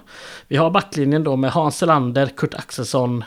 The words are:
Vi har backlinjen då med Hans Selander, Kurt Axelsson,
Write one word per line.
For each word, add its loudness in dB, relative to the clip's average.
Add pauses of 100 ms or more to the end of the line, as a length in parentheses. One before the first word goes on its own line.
(480)
Vi -2
har 4
backlinjen 0
då 0
med 2
Hans 0
Selander, 2
Kurt -4
Axelsson, -2